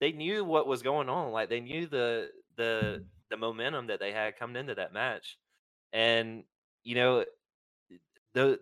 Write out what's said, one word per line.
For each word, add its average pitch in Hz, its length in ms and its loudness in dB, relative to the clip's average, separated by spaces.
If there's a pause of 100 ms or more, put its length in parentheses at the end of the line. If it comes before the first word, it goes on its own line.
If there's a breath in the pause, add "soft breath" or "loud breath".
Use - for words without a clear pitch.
they 151 120 2
knew 180 320 -2
what 156 220 4
was 127 160 0
going 139 260 0
on. 143 240 -2
Like, 110 180 0
they 117 100 -2
knew 151 260 -6
the, 120 440 0 (260)
the, 110 460 0 (280)
the 110 60 -6
momentum 117 520 -4
that 101 120 -4
they 101 120 -4
had 107 260 -2
coming 120 180 -8
into 131 200 -6
that 87 160 -6
match. 110 460 -4 (540)
And, 113 520 2 (400)
you 120 120 -6
know, 123 280 6 (1080)
tho-, 131 280 6